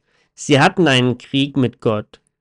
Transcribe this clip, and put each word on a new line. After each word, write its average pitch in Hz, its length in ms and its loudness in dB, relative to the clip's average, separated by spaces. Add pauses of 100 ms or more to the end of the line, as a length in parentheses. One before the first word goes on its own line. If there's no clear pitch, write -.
(340)
Sie - 280 0
hatten 180 260 2
einen 123 300 0
Krieg 139 400 -4
mit 123 240 -2
Gott, 107 400 -6 (200)